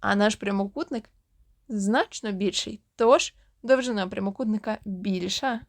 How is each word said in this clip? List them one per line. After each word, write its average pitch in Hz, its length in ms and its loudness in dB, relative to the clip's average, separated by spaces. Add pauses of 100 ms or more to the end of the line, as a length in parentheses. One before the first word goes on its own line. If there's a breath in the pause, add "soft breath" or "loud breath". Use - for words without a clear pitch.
А 202 160 0
наш 208 200 4
прямокутник 202 720 -4 (580)
значно 220 640 -2
більший, 202 480 -2 (160)
тож 247 380 4 (280)
довжина 247 460 2
прямокутника 208 760 -4
більша 196 840 -2